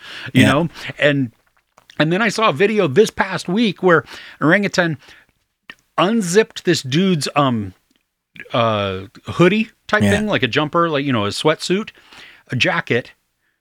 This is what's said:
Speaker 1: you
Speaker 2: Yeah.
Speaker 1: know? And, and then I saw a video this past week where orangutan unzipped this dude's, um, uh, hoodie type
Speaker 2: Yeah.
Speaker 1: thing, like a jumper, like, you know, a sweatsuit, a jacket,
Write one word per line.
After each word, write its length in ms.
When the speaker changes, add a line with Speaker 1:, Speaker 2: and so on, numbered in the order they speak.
Speaker 1:
you 100
Speaker 2:
Yeah. 100
Speaker 1:
know? 160
And, 320
and 160
then 80
I 80
saw 200
a 40
video 360
this 200
past 400
week 360
where 200
orangutan 560
unzipped 680
this 180
dude's, 540
um, 360
uh, 500
hoodie 440
type 160
Speaker 2:
Yeah. 80
Speaker 1:
thing, 160
like 160
a 60
jumper, 420
like, 140
you 80
know, 120
a 40
sweatsuit, 640
a 80
jacket, 560